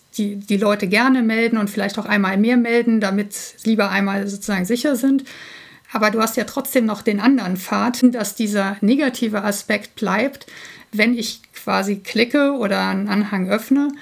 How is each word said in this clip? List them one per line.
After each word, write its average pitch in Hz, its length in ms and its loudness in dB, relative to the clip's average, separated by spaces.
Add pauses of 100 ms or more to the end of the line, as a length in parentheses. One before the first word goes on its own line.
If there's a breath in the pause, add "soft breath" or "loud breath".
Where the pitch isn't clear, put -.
(180)
die, 202 180 -2
die 202 220 -2
Leute 208 280 2
gerne 247 360 2
melden 226 340 2
und 202 140 0
vielleicht 202 280 -4
auch 202 60 -4
einmal 196 320 0
mehr 233 220 4
melden, 233 420 2
damit 202 540 -4 (100)
lieber 208 260 2
einmal 196 380 0
sozusagen 196 380 -4
sicher 247 300 0
sind. 269 280 2 (680 loud breath)
Aber 214 180 2
du 220 100 0
hast 226 160 -2
ja 226 80 0
trotzdem 262 400 0
noch 214 180 -2
den 208 160 0
anderen 202 380 4
Pfad, 208 440 -2 (140)
dass 208 200 -6
dieser 202 460 -2
negative 233 640 2
Aspekt 208 540 -4
bleibt, 247 500 -2 (460 loud breath)
wenn 226 260 2
ich - 220 -8 (120)
quasi 196 440 -2
klicke 262 560 0
oder 190 360 -2
einen 190 200 -2
Anhang 196 420 -2
öffne, 269 380 0 (140 loud breath)